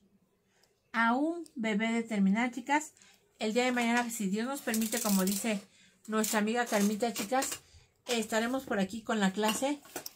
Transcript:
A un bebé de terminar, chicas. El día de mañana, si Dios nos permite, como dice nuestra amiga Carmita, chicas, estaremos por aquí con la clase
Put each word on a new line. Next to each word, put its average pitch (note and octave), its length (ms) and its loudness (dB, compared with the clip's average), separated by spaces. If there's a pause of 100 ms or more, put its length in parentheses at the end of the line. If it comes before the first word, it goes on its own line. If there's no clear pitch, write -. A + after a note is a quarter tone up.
(920)
A A#3 220 4
un D#4+ 400 0
bebé A3 380 0
de A#3 100 0
terminar, A3 480 2
chicas. C#4 420 -2 (460)
El A3 160 -2
día B3 100 2
de B3+ 80 2
mañana, A#3+ 360 2
si G#3+ 200 -2
Dios G#3+ 180 -2
nos C#4 140 -6
permite, A3+ 400 -2
como G3 240 4
dice G3+ 360 -2 (460)
nuestra A3 320 0
amiga A3 260 0
Carmita, G#3+ 480 0
chicas, B3+ 360 -2 (580)
estaremos A#3 560 0
por A#3+ 160 -2
aquí G3 240 -2
con A3 160 -2
la F#3+ 140 2
clase G#3+ 480 0 (360)